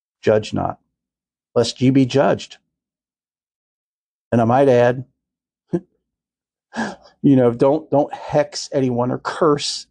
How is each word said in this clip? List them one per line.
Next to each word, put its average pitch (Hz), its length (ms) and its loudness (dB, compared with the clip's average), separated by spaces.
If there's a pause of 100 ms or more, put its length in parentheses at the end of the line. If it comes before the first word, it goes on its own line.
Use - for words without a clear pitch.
(200)
Judge 107 320 0
not, 92 260 -6 (760)
lest 117 260 -2
ye 131 100 2
be 135 160 2
judged. 139 520 -2 (1700)
And 117 100 2
I 117 40 2
might 127 240 2
add, 123 360 2 (680)
<laughs> - 0 - (1500)
you 139 140 4
know, 123 160 4
don't, 139 380 0
don't 139 240 0
hex - 580 -4
anyone 127 380 -2
or 131 80 -4
curse - 720 -2